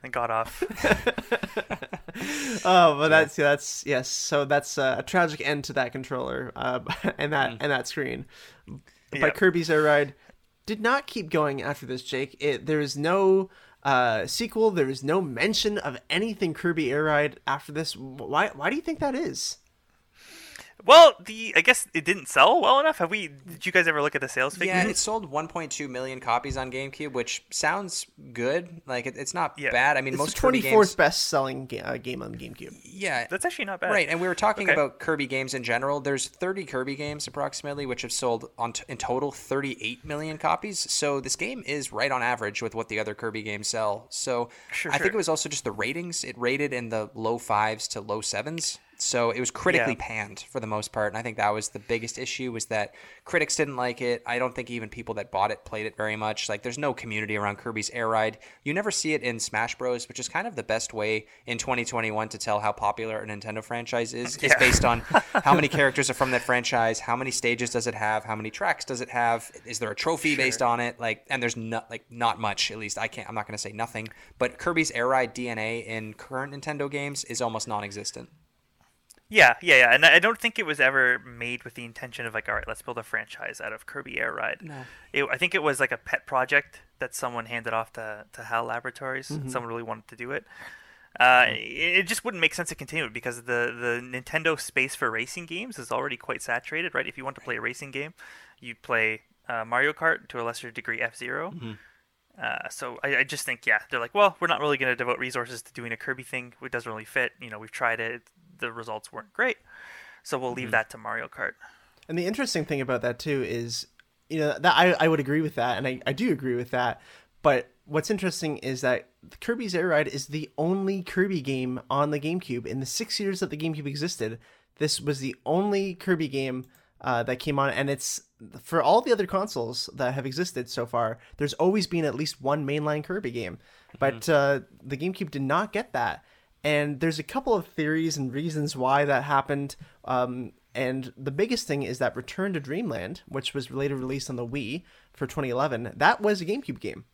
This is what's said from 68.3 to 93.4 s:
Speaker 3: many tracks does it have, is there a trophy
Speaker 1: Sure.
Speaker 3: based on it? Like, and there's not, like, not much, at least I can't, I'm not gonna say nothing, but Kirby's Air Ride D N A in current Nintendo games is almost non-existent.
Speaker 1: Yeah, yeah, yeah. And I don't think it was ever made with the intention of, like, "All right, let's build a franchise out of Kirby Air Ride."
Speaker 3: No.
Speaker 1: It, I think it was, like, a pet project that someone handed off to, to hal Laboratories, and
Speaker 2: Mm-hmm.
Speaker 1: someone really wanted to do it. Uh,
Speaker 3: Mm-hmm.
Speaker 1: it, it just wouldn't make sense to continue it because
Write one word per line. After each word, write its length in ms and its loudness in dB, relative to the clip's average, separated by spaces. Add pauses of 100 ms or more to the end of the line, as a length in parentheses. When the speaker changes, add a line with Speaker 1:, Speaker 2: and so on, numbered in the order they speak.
Speaker 3:
many 140 -8
tracks 340 -2
does 160 -6
it 80 -8
have, 420 0 (140)
is 140 -10
there 120 -4
a 60 -8
trophy 380 0
Speaker 1:
Sure. 100 0
Speaker 3:
based 160 0
on 180 4
it? 220 -2
Like, 300 -4
and 120 -2
there's 140 -2
not, 340 -6
like, 200 -12
not 280 0
much, 320 -2
at 60 -10
least 220 -6
I 100 -2
can't, 220 -10
I'm 40 -10
not 120 -4
gonna 100 -10
say 160 -8
nothing, 360 -6 (300)
but 200 0
Kirby's 320 0
Air 180 0
Ride 240 2
D 160 -6
N 100 -4
A 200 -4
in 340 -8
current 400 -8
Nintendo 380 -6
games 340 -6
is 160 -8
almost 260 -2
non-existent. 600 -8 (1040)
Speaker 1:
Yeah, 300 10
yeah, 140 8
yeah. 180 10
And 100 6
I 140 12
don't 220 4
think 180 -2
it 80 -2
was 140 -2
ever 400 4
made 420 -10
with 120 -14
the 100 -12
intention 420 -10
of, 80 -8
like, 140 -4
"All 80 -2
right, 100 -6
let's 160 -10
build 160 -8
a 60 -8
franchise 560 -8
out 120 -8
of 140 -14
Kirby 320 -8
Air 160 -2
Ride." 260 -4
Speaker 3:
No. 140 -14 (380)
Speaker 1:
It, 180 2
I 80 0
think 160 0
it 80 4
was, 160 4
like, 140 2
a 40 -4
pet 300 -4
project 540 0 (180)
that 160 -8
someone 320 -6
handed 260 -6
off 200 -2
to, 400 -12
to 100 -14
hal 220 -2
Laboratories, 680 -8
and 120 -6
Speaker 2:
Mm-hmm. 80 -8
Speaker 1:
someone 180 -6
really 160 -6
wanted 240 -10
to 80 -20
do 160 -10
it. 120 -6 (760)
Uh, 240 10
Speaker 3:
Mm-hmm. 100 4
Speaker 1:
it, 440 0
it 100 6
just 160 -4
wouldn't 160 -4
make 140 2
sense 160 -6
to 40 -6
continue 300 -6
it 80 -8
because 320 -6